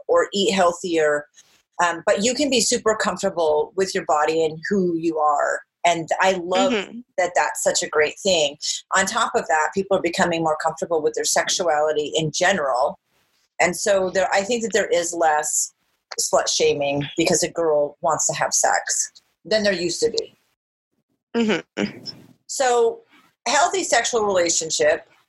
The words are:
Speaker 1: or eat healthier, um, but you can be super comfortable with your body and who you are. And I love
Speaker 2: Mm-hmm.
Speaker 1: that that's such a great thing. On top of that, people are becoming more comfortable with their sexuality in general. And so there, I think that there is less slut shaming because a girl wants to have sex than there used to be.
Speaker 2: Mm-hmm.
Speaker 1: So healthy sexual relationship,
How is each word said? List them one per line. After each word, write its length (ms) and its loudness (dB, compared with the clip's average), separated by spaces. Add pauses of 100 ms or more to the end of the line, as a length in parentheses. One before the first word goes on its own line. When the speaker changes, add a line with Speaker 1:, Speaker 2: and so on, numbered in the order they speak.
Speaker 1:
or 260 4
eat 200 2
healthier, 760 2 (540)
um, 240 0
but 180 2
you 100 2
can 160 0
be 100 2
super 360 0
comfortable 840 0
with 180 0
your 100 -4
body 380 2
and 160 -4 (100)
who 260 2
you 240 -2
are. 420 0 (240)
And 240 0 (100)
I 140 4
love 400 0
Speaker 2:
Mm-hmm. 260 -4 (180)
Speaker 1:
that 180 0
that's 280 -2
such 200 0
a 40 -6
great 320 0
thing. 380 2 (400)
On 80 2
top 300 -2
of 120 -2
that, 260 0
people 240 0
are 40 0
becoming 420 0
more 180 0
comfortable 400 -2
with 120 0
their 120 -6
sexuality 880 0
in 160 -2
general. 680 0 (600)
And 160 2
so 320 0
there, 240 0
I 100 2
think 200 -4
that 100 -4
there 160 0
is 240 0
less 600 0 (460)
slut 300 0
shaming 640 0
because 280 2
a 60 0
girl 520 0
wants 260 0
to 60 -2
have 200 -2
sex 560 0 (360)
than 180 0
there 80 2
used 300 -2
to 80 2
be. 260 -4 (1000)
Speaker 2:
Mm-hmm. 680 -2 (440)
Speaker 1:
So 540 0 (460)
healthy 360 2
sexual 420 0
relationship, 840 0 (220)